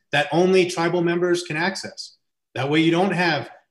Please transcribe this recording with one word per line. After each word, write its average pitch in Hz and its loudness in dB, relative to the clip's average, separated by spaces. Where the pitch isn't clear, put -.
that 147 0
only 185 4
tribal 175 -2
members 175 0
can 156 -8
access? - -8
That 135 -4
way 156 2
you 165 4
don't 180 2
have 165 -2